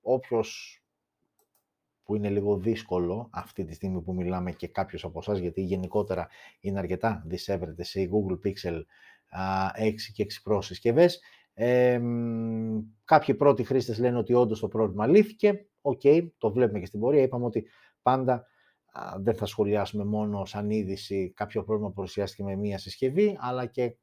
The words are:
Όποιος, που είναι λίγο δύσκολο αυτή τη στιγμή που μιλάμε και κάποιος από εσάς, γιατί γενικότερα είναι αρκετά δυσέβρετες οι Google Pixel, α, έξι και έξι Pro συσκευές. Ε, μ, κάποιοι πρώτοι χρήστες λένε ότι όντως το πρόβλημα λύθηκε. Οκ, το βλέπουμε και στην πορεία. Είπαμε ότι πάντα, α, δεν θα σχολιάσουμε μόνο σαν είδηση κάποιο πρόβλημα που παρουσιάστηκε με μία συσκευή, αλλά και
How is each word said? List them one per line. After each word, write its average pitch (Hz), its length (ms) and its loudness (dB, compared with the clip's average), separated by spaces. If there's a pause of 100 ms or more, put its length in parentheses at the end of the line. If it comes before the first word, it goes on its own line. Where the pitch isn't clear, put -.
Όποιος, - 720 -2 (1300)
που 104 120 -2
είναι 104 140 -2
λίγο 101 280 2
δύσκολο 95 760 -2
αυτή 92 320 -10
τη 82 80 -14
στιγμή 90 280 -6
που 90 120 -6
μιλάμε 90 380 -2
και 85 160 -10
κάποιος - 360 -6
από 85 160 -10
εσάς, 101 180 -2
γιατί 87 240 -4
γενικότερα 92 680 -2 (320)
είναι 98 200 -4
αρκετά 90 460 -2
δυσέβρετες 85 680 -6
οι 95 180 0
Google 98 340 0
Pixel, 87 340 -4 (480)
α, 95 440 -2
έξι 110 380 -2
και 107 120 -4
έξι - 220 -6
Pro 101 160 2
συσκευές. 147 600 4 (320)
Ε, 123 460 4
μ, 113 800 -2 (260)
κάποιοι 147 300 6
πρώτοι 131 280 4
χρήστες 123 360 0
λένε 123 180 2
ότι 120 160 0
όντως 113 260 4
το 107 80 -4
πρόβλημα 107 400 0
λύθηκε. 208 580 4 (160)
Οκ, 135 200 -2 (360)
το 110 140 0
βλέπουμε 107 280 2
και 87 60 -6
στην 104 140 -10
πορεία. 135 220 4
Είπαμε 127 240 0
ότι 110 200 -2 (360)
πάντα, 127 320 2 (580)
α, - 260 -12
δεν 107 180 2
θα 104 100 -4
σχολιάσουμε 104 580 0
μόνο 104 420 -2
σαν 104 240 -6
είδηση 98 680 -2
κάποιο 104 280 -4
πρόβλημα 104 260 -2
που 104 60 -12
παρουσιάστηκε 98 480 -6
με 98 120 -4
μία 101 220 -4
συσκευή, 165 600 0
αλλά 127 260 -4
και 120 380 -4